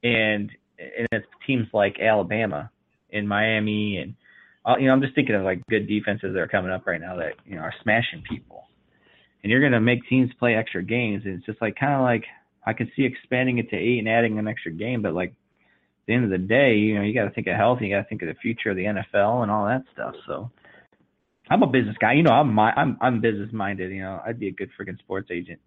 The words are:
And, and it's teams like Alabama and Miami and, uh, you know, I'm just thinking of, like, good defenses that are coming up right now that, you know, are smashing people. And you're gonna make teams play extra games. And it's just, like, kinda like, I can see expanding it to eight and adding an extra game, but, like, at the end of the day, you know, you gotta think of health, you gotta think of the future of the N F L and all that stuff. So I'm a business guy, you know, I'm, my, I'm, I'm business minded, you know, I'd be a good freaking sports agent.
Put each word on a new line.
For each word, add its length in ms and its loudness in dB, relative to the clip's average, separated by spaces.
And, 480 2
and 340 -8
it's 140 -4
teams 240 0
like 300 2
Alabama 680 0
and 160 -4
Miami 680 0
and, 160 -10
uh, 120 4
you 100 2
know, 60 6
I'm 80 4
just 140 -2
thinking 200 2
of, 80 0
like, 260 -2
good 180 0
defenses 460 -2
that 60 -2
are 100 -2
coming 220 -2
up 140 -6
right 140 -2
now 160 -12
that, 180 -6
you 100 -14
know, 60 -10
are 200 -10
smashing 480 0
people. 360 -12
And 100 -2
you're 100 6
gonna 180 6
make 300 2
teams 280 4
play 180 2
extra 280 -2
games. 420 -2
And 100 -6
it's 100 -12
just, 160 -8
like, 160 -4
kinda 240 0
like, 240 2
I 80 -2
can 220 -4
see 80 0
expanding 540 0
it 140 -2
to 40 -4
eight 240 0
and 80 -4
adding 300 2
an 100 -2
extra 240 -8
game, 300 -4
but, 120 -2
like, 180 -2
at 760 -20
the 60 2
end 120 4
of 40 0
the 80 0
day, 380 4
you 200 2
know, 60 0
you 120 -2
gotta 180 -2
think 160 -6
of 100 0
health, 240 2
you 80 -4
gotta 180 -2
think 140 -10
of 80 -6
the 60 -8
future 340 -6
of 80 -2
the 80 -4
N 120 -4
F 160 -8
L 280 2
and 100 -2
all 140 0
that 180 -2
stuff. 200 -10
So 240 -10
I'm 140 4
a 40 4
business 320 2
guy, 140 4
you 80 6
know, 100 8
I'm, 220 6
my, 200 4
I'm, 280 0
I'm 200 2
business 300 -2
minded, 400 -6
you 100 -8
know, 220 -8
I'd 160 -8
be 100 -4
a 20 -8
good 260 -10
freaking 220 -12
sports 320 -8
agent. 360 -10